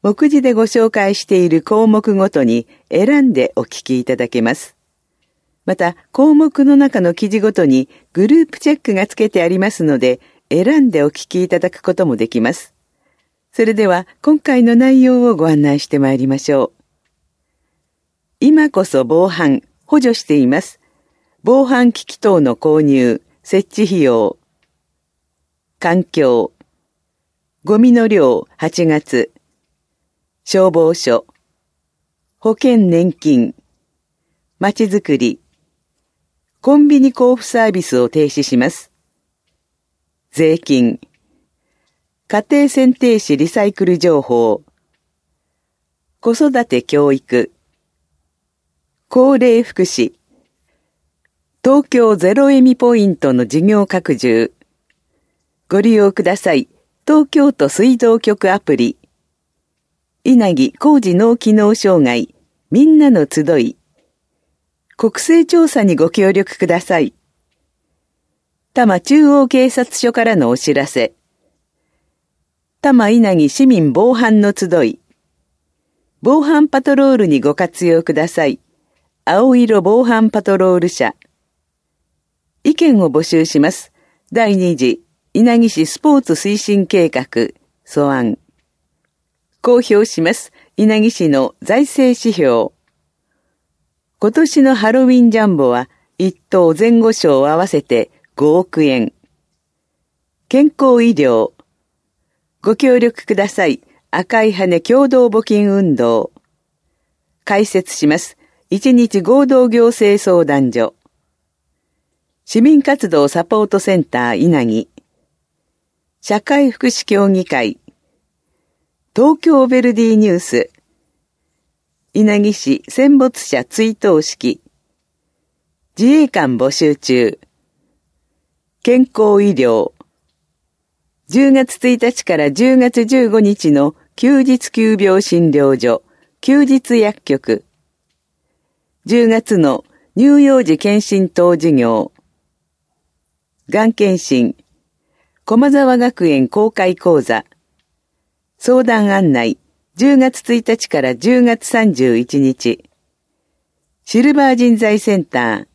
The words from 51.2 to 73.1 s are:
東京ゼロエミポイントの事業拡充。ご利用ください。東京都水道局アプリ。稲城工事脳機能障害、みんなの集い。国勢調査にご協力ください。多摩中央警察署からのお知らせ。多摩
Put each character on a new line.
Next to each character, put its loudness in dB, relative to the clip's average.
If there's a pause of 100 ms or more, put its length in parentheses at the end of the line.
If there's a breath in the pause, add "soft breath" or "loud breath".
東 2
京 2
ゼ 0
ロ 2
エ 4
ミ 4
ポ 0
イ 2
ン 0
ト -2
の -2
事 -4
業 0
拡 -4
充。 -2 (1160)
ご 0
利 2
用 2
く -6
だ -2
さ -2
い。 -4 (380)
東 2
京 0
都 -2
水 0
道 0
局 -2
ア -2
プ -2
リ。 -4 (1300)
稲 2
城 -2
工 2
事 -2
脳 2
機 -2
能 2
障 0
害、 -4 (360)
み 2
ん 4
な 4
の 2
集 -2 (160)
い。 -4 (1200)
国 -2
勢 2
調 2
査 -2
に 0
ご 0
協 0
力 -4
く -4
だ -2
さ -4
い。 -2 (1600)
多 0
摩 2
中 4
央 4
警 2
察 -4
署 -4
か -2
ら 0
の 0
お 0
知 -2
ら -2
せ。 -4 (1700)
多 0
摩 2